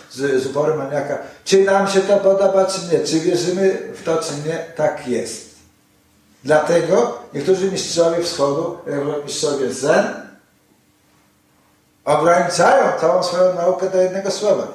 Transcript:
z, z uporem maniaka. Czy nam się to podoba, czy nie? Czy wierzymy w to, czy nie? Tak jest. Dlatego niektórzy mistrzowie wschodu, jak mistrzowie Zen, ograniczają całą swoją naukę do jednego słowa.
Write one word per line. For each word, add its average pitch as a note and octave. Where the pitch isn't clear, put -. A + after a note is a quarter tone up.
z, C3
z C3+
uporem D3
maniaka. C#3
Czy G3
nam G3
się F#3+
to G3+
podoba, F#3+
czy F#3
nie? D3
Czy D#3+
wierzymy F3+
w -
to, D#3+
czy D#3
nie? D#3
Tak D3
jest. -
Dlatego D#3+
niektórzy F#3
mistrzowie E3+
wschodu, -
jak C#3+
mistrzowie C3+
Zen, E3+
ograniczają F3
całą F3
swoją F3+
naukę F#3
do F#3
jednego F#3+
słowa. -